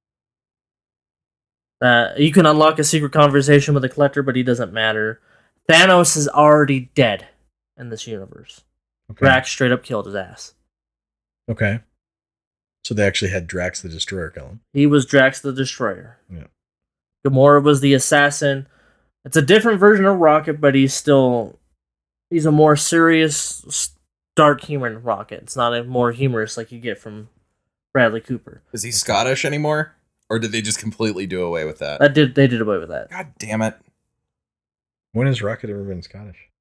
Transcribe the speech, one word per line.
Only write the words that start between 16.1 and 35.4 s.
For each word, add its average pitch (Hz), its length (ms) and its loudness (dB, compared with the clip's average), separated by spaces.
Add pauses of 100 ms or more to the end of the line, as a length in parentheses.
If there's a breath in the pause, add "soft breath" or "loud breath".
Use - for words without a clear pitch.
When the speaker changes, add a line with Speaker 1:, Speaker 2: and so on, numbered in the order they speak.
Speaker 2:
Yeah. 82 140 -20 (800)
Speaker 1:
Gamora 139 380 4
was 143 180 2
the 139 120 4
assassin. 143 760 0 (580)
It's 139 120 -2
a 156 40 4
different 208 380 2
version 202 260 4
of 196 140 2
Rocket, 156 400 2
but 143 160 2
he's 135 180 2
still, 127 680 0 (680)
he's 160 180 -2
a 151 40 2
more 151 240 6
serious, 160 920 0
s-, - 240 -8 (440)
dark 147 260 2
human 120 420 -10
Rocket. 107 400 -8
It's - 120 -18
not 120 200 -2
a 120 80 -6
more 123 280 -2
humorous 120 460 -4
like 113 140 -14
you 120 80 -20
get 113 200 -10
from 107 300 -20 (640)
Bradley 117 280 0
Cooper. - 400 -12 (120)
Speaker 3:
Is 107 100 -8
he 117 80 -10
Scottish 117 540 -2
anymore? 151 500 -4 (320)
Or 113 120 -4
did 110 120 -6
they 110 100 -6
just 107 180 -4
completely 107 480 -6
do 90 160 -6
away 85 220 -6
with 78 140 -10
that? 71 200 -8
Speaker 1:
That 139 160 2
did, 139 200 2
they 139 120 4
did 117 140 -2
away 104 180 -4
with 82 100 -14
that. 69 220 -12
Speaker 3:
God 180 260 -14
damn 110 240 -6
it. 110 140 -4 (1400)
Speaker 2:
When 123 160 -2
has 120 140 -2